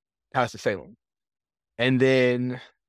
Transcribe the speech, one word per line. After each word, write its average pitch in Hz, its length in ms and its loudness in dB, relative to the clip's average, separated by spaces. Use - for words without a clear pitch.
House 123 200 -2
of 110 60 -18
Salem. 101 360 -6
And 127 220 2
then, 127 600 2